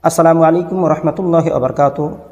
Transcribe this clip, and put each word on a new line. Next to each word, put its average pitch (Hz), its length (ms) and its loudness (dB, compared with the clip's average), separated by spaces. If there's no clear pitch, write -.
আসসালামু 165 400 2
আলাইকুম 170 360 0
ওয়া 160 100 0
রাহমাতুল্লাহি 165 600 -2
ওয়া - 80 -2
বারাকাতুহু। 151 580 -2